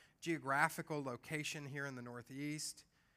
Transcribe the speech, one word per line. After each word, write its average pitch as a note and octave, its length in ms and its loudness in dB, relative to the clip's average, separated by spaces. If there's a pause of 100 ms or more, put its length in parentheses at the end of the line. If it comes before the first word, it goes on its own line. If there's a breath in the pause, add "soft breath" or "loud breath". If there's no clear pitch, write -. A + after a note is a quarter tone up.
(220 soft breath)
geographical D3+ 840 4
location C#3+ 640 -4
here C#3 200 -4
in C3+ 100 -4
the B2 60 -8
Northeast, C3+ 840 -6 (340)